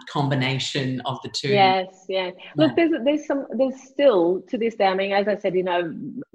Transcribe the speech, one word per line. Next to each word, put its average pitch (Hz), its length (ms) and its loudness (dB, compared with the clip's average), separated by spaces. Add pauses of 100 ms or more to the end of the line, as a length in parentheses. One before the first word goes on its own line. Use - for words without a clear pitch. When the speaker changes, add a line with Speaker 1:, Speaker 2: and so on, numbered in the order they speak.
Speaker 1:
combination 135 960 -2
of 127 180 -6
the 127 60 -10
two. - 200 -6
Speaker 2:
Yes, 190 600 2
yeah. 185 220 -4 (260)
Look, 311 220 4
Speaker 1:
Yeah. 339 100 4
Speaker 2:
there's, 285 160 -2
there's 294 220 0
some, 277 240 -4
there's 254 320 -2
still 190 680 2
to - 80 -6
this 226 200 -2
day, 202 100 2
I 190 80 2
mean, 196 180 -2
as 202 160 0
I 202 80 0
said, 190 180 -4
you 180 100 0
know, 175 280 -2 (420)